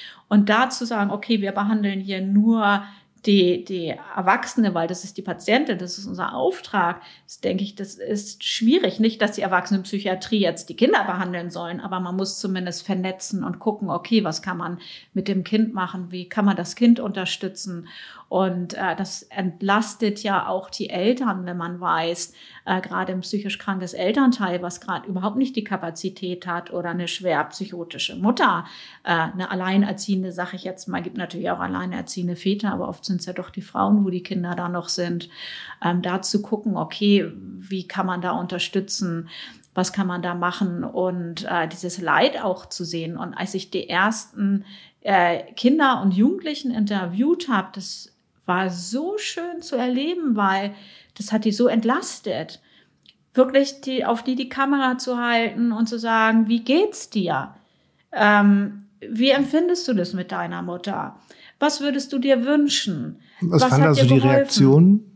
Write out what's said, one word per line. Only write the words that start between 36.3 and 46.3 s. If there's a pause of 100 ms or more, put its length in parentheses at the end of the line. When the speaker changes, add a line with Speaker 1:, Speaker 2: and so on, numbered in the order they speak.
Speaker 1:
gucken,
okay,
wie
kann
man
da
unterstützen? (460)
Was
kann
man
da
machen?
Und,
äh,
dieses
Leid
auch
zu
sehen.
Und
als
ich
die
ersten, (380)
äh,
Kinder
und
Jugendlichen